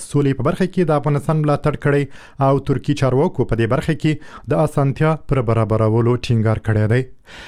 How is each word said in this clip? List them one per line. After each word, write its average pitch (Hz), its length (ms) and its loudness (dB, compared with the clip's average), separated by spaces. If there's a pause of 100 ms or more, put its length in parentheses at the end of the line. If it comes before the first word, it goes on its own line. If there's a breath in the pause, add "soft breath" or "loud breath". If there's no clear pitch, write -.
سولې 143 340 0
په 127 80 0
برخه 180 180 0
کې 175 240 -2
د 151 100 2
افغانستان 151 440 0
ملاتړ 147 400 0
کړی 143 200 2 (440 loud breath)
او 139 100 4 (120)
ترکي - 320 0
چارواکو 131 500 0
په 110 80 -2
دې 113 140 2
برخه 160 280 0
کې - 480 -4
د 160 140 2
اسانتیا 143 480 0 (180)
پر 131 100 2 (120)
برابرولو 110 600 2 (120)
ټینګار 110 400 2
کړی 107 260 2
دی. 127 160 0 (400 loud breath)